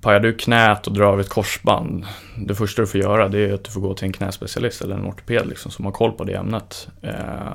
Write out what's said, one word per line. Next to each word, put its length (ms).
pajar 200
du 120
knät 540
och 60
drar 140
av 140
ett 80
korsband, 800
det 180
första 280
du 60
får 120
göra, 280
det 100
är 160
att 100
du 60
får 100
gå 140
till 120
en 60
knäspecialist 720
eller 120
en 120
ortoped, 400
liksom, 240
som 140
har 80
koll 200
på 120
det 100
ämnet. 540
Eh, 120